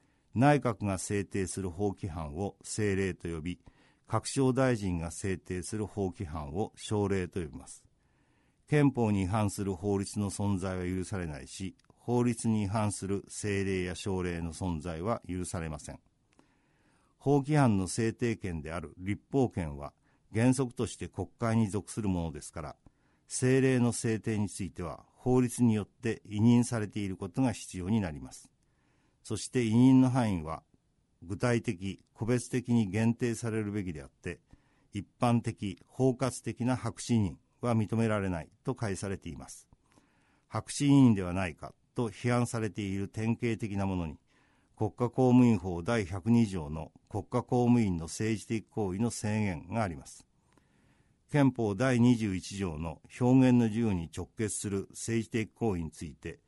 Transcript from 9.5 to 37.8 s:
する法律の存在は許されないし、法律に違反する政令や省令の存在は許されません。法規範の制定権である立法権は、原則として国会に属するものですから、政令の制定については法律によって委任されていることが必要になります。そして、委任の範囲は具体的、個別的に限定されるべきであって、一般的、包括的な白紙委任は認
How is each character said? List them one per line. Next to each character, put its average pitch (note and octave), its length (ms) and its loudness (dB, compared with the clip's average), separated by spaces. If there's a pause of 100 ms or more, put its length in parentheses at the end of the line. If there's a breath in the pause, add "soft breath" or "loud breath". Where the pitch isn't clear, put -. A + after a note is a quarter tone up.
す G2+ 140 -6
る G2 100 -2
法 G2+ 240 0
律 G2 220 -4
の G2+ 100 0
存 G2+ 280 -2
在 F#2 200 -4
は F#2 200 -2
許 F2+ 60 -4
さ G2 140 -6
れ F2 80 -4
な D2 140 -8
い C2+ 80 -16
し、 - 260 -10 (240)
法 A#2+ 240 0
律 A#2+ 260 0
に G#2+ 160 2
違 - 40 -2
反 G#2 240 0
す - 140 -8
る G2 200 -4
政 G2 420 -2
令 F#2+ 140 0
や F2+ 140 -4
省 F#2 260 -4
令 F2 200 -4
の E2 100 -6
存 E2 280 -4
在 D#2+ 220 -8
は A2 260 -4
許 F2+ 160 -4
さ F#2 140 -8
れ E2 100 -6
ま D2+ 120 -10
せ - 120 -14
ん。 C2+ 60 -16 (1200 soft breath)
法 C#3+ 200 4
規 C#3+ 180 0
範 B2 220 6
の F#2+ 100 -2
制 A2+ 240 0
定 A#2 240 -2
権 E2+ 260 -8
で D2+ 100 -10
あ E2+ 80 -6
る D#2 180 -14
立 F#2 220 -6 (120)
法 C3+ 180 2
権 D#2 260 -6
は、 C#2+ 160 -12 (400)
原 A#2 220 4
則 B2+ 180 -2
と A2+ 140 -4
し - 100 -12
て F2+ 120 -10
国 F#2 200 -8 (100)
会 A2+ 180 0
に A2+ 120 2
属 F#2+ 220 -4
す - 100 -6
る G#2 80 -2
も F2+ 140 0
の E2 100 -6
で D2 80 -12
す - 120 -16
か E2+ 100 -10
ら、 C#2+ 140 -12 (540 soft breath)
政 C3 340 2
令 C3 140 2
の A#2+ 140 2
制 A2 260 -2
定 G#2+ 220 -2
に G#2 80 0
つ - 160 -12
い E2 80 -8
て - 100 -10
は D#2 220 -10 (100)
法 B2+ 260 2
律 A#2+ 220 0
に A#2 100 6
よ G#2 120 0
っ - 20 -8
て - 420 -6
委 G#2 120 -4
任 A#2+ 240 8
さ A#2 160 -4
れ G#2 80 -6
て G2 100 -8
い G2+ 100 -4
る F#2 80 -6
こ G2 120 -8
と C3 140 -2
が B2+ 100 2
必 - 260 -10
要 F2+ 100 -6
に A2 120 2
な F2 100 -4
り C#2+ 100 -10
ま B2+ 120 -14
す。 - 180 -20 (720)
そ - 140 -6
し - 100 -8
て、 B2+ 160 0
委 A2 100 2
任 C3 280 8
の C3 100 4
範 A2 300 0
囲 - 20 -10
は D#2 220 -8 (580)
具 G2 160 -8
体 A#2+ 240 0
的、 F#2+ 400 -6 (100)
個 - 140 -6
別 A#2+ 220 -2
的 B2 240 -2
に A2+ 180 4
限 A2+ 240 2
定 A#2 220 -2
さ A#2 160 -6
れ A2 100 -2
る G#2 80 -4
べ G2+ 140 -4
き F2+ 80 -6
で D2 100 -10
あ C#2 40 -16
っ - 40 -20
て、 - 300 -10 (520 soft breath)
一 G2+ 140 -6 (140)
般 A#2+ 220 2
的、 G2+ 440 -6
包 C3 280 2
括 B2 280 -4
的 A2+ 220 -6
な B2+ 100 2
白 A2+ 260 -6
紙 A#2+ 200 2
委 - 20 2
任 D#2 160 -2 (220)
は A#2 160 0
認 A2 180 0